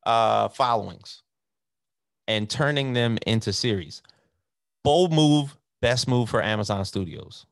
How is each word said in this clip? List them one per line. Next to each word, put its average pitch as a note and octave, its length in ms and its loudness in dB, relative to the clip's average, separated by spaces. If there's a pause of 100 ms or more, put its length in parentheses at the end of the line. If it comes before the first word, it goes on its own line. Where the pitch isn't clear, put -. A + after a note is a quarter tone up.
uh, A2 420 2
followings A2 720 -4 (1040)
and G#2+ 220 -2
turning C#3+ 440 -2
them A#2+ 340 0
into A2 260 0
series. F#2+ 500 -4 (800)
Bold D#3+ 300 4
move, D3+ 440 4 (260)
best B2 260 0
move B2 220 0
for A#2 100 0
Amazon G#2 440 -2
Studios. E2 680 -10